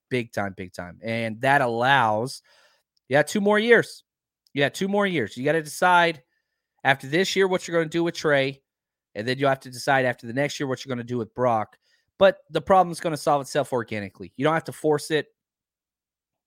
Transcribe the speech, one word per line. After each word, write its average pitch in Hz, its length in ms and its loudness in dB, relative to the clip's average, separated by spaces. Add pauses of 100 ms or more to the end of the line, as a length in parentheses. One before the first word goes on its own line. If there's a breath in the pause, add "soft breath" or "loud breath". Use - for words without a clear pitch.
(100)
big 120 240 -4
time, 101 240 -4
big 92 160 -14
time. 90 280 -14
And 113 400 -6
that 135 200 4
allows, 120 800 0 (680 soft breath)
yeah, 143 160 2
two 214 160 -4
more 208 180 2
years. 220 460 4 (500)
Yeah, 139 160 0
two 196 200 -4
more 202 180 0
years. 143 300 -4
You 123 80 -6
gotta 156 160 0
decide 170 600 2 (600)
after 135 240 0
this 165 280 0
year 190 120 4
what 185 200 -2
you're 170 100 -2
gonna 165 120 0
do 170 140 -2
with 170 120 -2
Trey, 139 460 0 (540)
and 107 100 -6
then 127 120 -2
you'll 139 120 2
have 135 120 0
to 127 100 -18
decide 131 340 0
after 120 220 -4
the 113 60 -8
next 139 260 -4
year 147 80 -4
what 131 160 -6
you're 135 100 -8
gonna 120 120 -6
do 123 120 -4
with 110 160 -6
Brock. 117 440 -2 (400)
But 190 220 4 (100)
the 156 120 -6
problem's 175 380 2
gonna 160 180 -4
solve 143 240 0
itself 135 300 -4
organically. 107 640 -6
You 127 80 -6
don't 156 100 -2
have 160 120 -2
to 135 80 -12
force 151 360 -2
it. 151 180 -2 (1200)